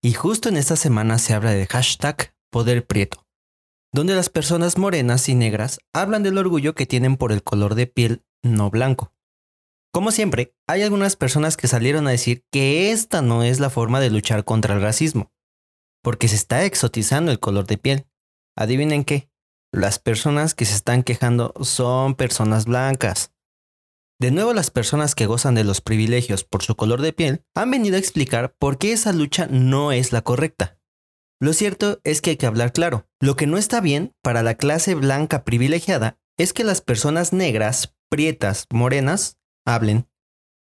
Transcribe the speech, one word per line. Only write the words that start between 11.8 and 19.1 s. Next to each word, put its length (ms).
a 40
decir 400
que 400
esta 300
no 220
es 180
la 80
forma 320
de 80
luchar 340
contra 320
el 60
racismo, 500
porque 260
se 80
está 300
exotizando 680
el 80
color 260
de 120
piel. 280
¿Adivinen 480
qué? 240